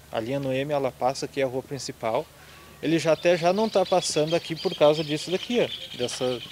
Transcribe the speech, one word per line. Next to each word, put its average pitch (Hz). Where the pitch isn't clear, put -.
a 120
linha 127
Noêmia, 139
ela 135
passa 135
aqui, 139
é -
a 135
rua 127
principal. 127
Ele 156
já 156
até 175
já 170
não 214
tá 190
passando 160
aqui 165
por 175
causa 156
disso 151
daqui, 202
ó, -
dessa 123